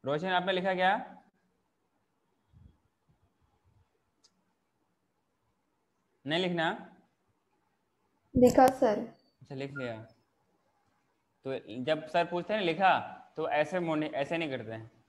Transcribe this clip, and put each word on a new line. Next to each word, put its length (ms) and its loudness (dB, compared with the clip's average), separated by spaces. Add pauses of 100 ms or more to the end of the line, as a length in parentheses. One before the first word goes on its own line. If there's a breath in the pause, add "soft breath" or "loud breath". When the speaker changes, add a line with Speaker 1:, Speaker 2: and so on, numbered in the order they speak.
Speaker 1:
रोशन, 240 -2
आपने 240 0
लिखा 220 0
क्या? 420 0 (4000)
नहीं 160 -2
लिखना? 500 -2 (1400)
Speaker 2:
लिखा, 300 8
सर। 320 2 (440)
Speaker 1:
अच्छा, 120 -14
लिख 220 -8
लिया। 180 -8 (1500)
तो 120 -4 (260)
जब 220 -2
सर 180 0
पूछते 300 -4
हैं 60 -2
ना, 60 -2
"लिखा?" 320 4 (380)
तो 120 -4
ऐसे 320 0
मुंह 200 -2
नहीं, 100 -4
ऐसे 280 -4
नहीं 120 -4
करते 220 -8
हैं। 180 -14 (180)